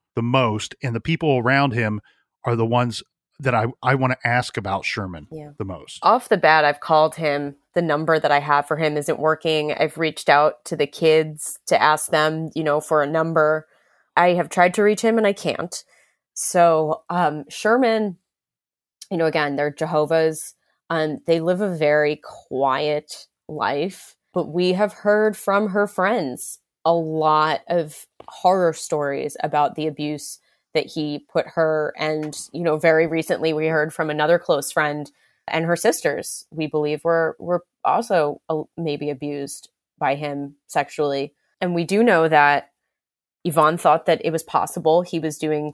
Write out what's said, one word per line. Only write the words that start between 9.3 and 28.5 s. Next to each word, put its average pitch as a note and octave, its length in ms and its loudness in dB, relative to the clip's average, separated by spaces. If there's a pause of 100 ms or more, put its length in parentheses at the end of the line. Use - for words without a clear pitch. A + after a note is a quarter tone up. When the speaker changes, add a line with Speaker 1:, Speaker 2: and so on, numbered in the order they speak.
Speaker 2:
I've - 260 -2
reached D#3 320 -2
out D3 360 4
to E3 100 -6
the C#3+ 100 0
kids D#3 800 0
to - 140 2
ask D3+ 300 2
them, D#3+ 440 0
you D#3+ 100 -4
know, D3+ 160 0
for D3+ 220 0
a C#3+ 40 0
number. D#3 600 0 (500)
I F3 140 6
have F3 180 0
tried F3+ 260 4
to G#3+ 80 0
reach G#3 200 2
him A3+ 160 2
and G#3+ 80 2
I G3+ 80 2
can't. - 480 -6 (520)
So, D#3+ 760 2
um, D#3 380 -2
Sherman, A3 680 0 (920)
you G3 60 -4
know, E3 100 2
again, D3+ 300 0
they're D3 160 0
Jehovah's. D#3+ 840 -2 (360)
Um, D#3 360 -2
they E3 140 2
live F3+ 200 -2
a G3 160 -2
very D3+ 460 2
quiet C#3 1040 -4 (220)
life, D3 680 -6 (160)
but F3 160 -2
we F3+ 240 0
have G3+ 200 0
heard G#3+ 440 2
from G3+ 340 0
her G3+ 160 0
friends F#3 720 -4 (260)
a E3 100 4
lot D#3 720 2
of E3 380 -4 (220)
horror F3+ 440 2